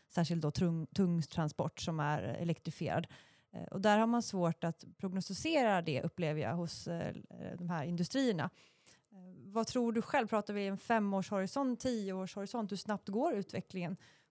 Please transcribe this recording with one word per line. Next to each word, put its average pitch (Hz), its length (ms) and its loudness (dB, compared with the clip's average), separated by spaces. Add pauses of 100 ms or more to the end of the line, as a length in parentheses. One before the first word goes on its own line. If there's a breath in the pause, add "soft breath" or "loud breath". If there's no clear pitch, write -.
särskilt 170 340 2
då 151 80 2
tung, 165 360 2
tung 175 360 2
transport 151 580 -2
som 160 200 -2
är 147 220 0
elektrifierad. 165 840 -2 (500 loud breath)
Eh, - 80 -6
och - 160 -6
där 208 180 6
har 226 80 4
man 233 160 2
svårt 175 420 0
att 165 200 -4 (140)
prognostisera 196 840 2
det, 151 200 0
upplever 156 380 0
jag, 117 140 0
hos, 170 340 -4
eh, 170 260 -4 (440)
de 175 120 -6
här 160 140 -2
industrierna. 175 640 0 (600 soft breath)
Eh, 196 60 -20 (180)
vad 202 300 -2
tror 233 260 2
du 226 100 2
själv? 247 240 2
Pratar 208 280 0
vi 202 120 0
en 196 120 -2
femårshorisont, 208 1000 0
tioårshorisont? 202 920 -2
Hur 202 40 -4
snabbt 208 320 -4
går 247 260 2
utvecklingen? 185 600 -4 (340 soft breath)